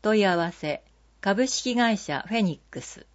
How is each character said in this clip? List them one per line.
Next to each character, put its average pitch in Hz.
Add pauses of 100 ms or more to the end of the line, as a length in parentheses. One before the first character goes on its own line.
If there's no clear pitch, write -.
問 214
い 208
合 180
わ 170
せ、 - (380)
株 202
式 254
会 233
社 143
フ 220
ェ 226
ニ 175
ッ -
ク -
ス。 - (100)